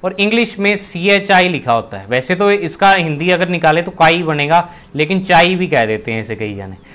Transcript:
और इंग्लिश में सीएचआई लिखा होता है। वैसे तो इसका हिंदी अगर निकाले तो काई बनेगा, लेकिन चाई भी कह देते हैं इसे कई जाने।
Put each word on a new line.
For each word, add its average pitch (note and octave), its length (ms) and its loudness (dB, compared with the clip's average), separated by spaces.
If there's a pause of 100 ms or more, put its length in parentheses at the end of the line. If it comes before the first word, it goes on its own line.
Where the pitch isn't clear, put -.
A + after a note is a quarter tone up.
और F#3 160 -4
इंग्लिश A3+ 380 0
में G3+ 180 0
सीएचआई G3 720 0
लिखा B2+ 240 -2
होता A2 260 -2
है। G2 100 -16
वैसे C3 260 -2
तो G3+ 160 2
इसका G3 420 2
हिंदी E3 380 0
अगर F3+ 180 0
निकाले E3+ 340 2
तो F3 80 -6
काई E3 320 2
बनेगा, D#3 460 0 (260)
लेकिन D#3 260 0
चाई F3+ 340 4
भी F3+ 120 -2
कह C3+ 200 2
देते G#2+ 260 -4
हैं A2 100 -4
इसे G#2+ 140 -8
कई G#2+ 180 -6
जाने। F#2+ 220 -12 (180)